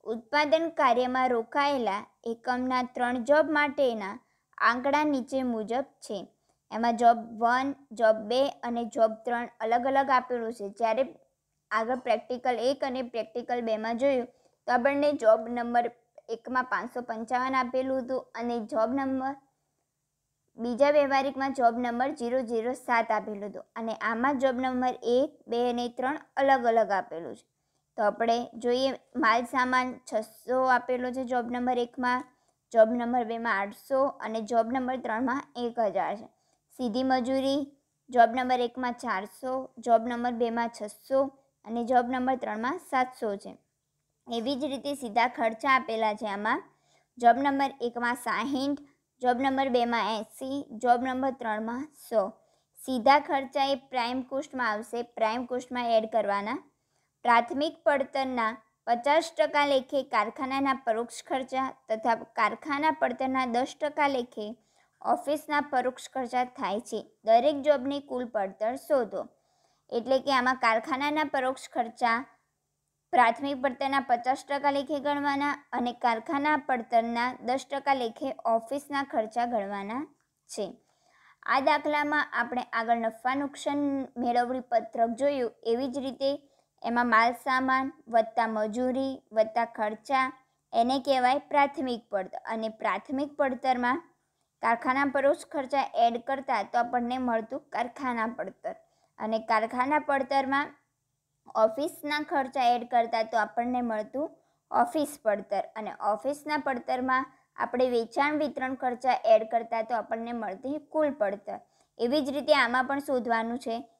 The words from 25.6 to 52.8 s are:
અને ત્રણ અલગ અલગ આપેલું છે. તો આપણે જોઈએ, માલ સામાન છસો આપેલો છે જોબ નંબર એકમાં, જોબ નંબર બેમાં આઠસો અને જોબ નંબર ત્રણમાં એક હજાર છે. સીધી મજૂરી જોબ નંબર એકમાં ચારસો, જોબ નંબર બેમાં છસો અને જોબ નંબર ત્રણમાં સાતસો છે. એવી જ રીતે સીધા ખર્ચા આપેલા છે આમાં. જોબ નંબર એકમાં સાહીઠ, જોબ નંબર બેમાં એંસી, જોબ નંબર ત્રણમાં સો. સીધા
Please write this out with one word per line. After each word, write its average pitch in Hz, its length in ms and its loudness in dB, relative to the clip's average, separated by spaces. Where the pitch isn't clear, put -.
અને 240 240 -2
ત્રણ 262 280 -4
અલગ 269 300 4
અલગ 226 240 4
આપેલું 165 440 -4
છે. - 100 -20
તો 226 60 0
આપણે 233 320 2
જોઈએ, 247 340 0
માલ 233 300 4
સામાન 254 420 2
છસો 226 560 -4
આપેલો 247 400 2
છે 254 160 -6
જોબ 240 220 -2
નંબર 247 320 0
એકમાં, 247 420 0
જોબ 220 180 8
નંબર 240 360 0
બેમાં 226 320 -2
આઠસો 208 420 -2
અને 220 240 -6
જોબ 226 260 2
નંબર 254 320 -2
ત્રણમાં 254 420 -2
એક 240 260 -4
હજાર 175 320 -2
છે. 220 120 -16
સીધી 254 320 -2
મજૂરી 262 580 2
જોબ 233 220 6
નંબર 254 300 0
એકમાં 247 340 -4
ચારસો, 233 580 -6
જોબ 233 260 4
નંબર 240 300 -4
બેમાં 233 380 -2
છસો 233 480 -4
અને 233 180 -4
જોબ 240 240 4
નંબર 254 300 0
ત્રણમાં 240 440 -4
સાતસો 254 540 -2
છે. - 160 -14
એવી 240 280 -2
જ 277 120 -4
રીતે 277 260 -6
સીધા 240 360 0
ખર્ચા 240 440 0
આપેલા 226 420 0
છે 220 120 -8
આમાં. 214 340 -2
જોબ 240 200 8
નંબર 277 340 0
એકમાં 240 360 -2
સાહીઠ, 262 680 -2
જોબ 247 180 4
નંબર 269 300 0
બેમાં 240 400 2
એંસી, 262 480 -6
જોબ 240 240 4
નંબર 262 320 -2
ત્રણમાં 226 500 -6
સો. 220 240 0
સીધા 262 400 4